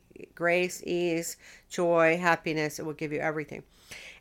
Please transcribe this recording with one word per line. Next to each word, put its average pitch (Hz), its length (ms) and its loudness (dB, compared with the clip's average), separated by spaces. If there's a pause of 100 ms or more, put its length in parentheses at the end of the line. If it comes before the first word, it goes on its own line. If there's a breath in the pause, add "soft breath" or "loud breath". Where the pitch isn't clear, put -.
(340)
grace, 175 500 0
ease, 170 540 -2 (320 loud breath)
joy, 170 480 4
happiness. 165 600 0
It 160 60 -8
will 156 80 -6
give 151 200 -6
you 147 80 -4
everything. 156 420 -6 (580 loud breath)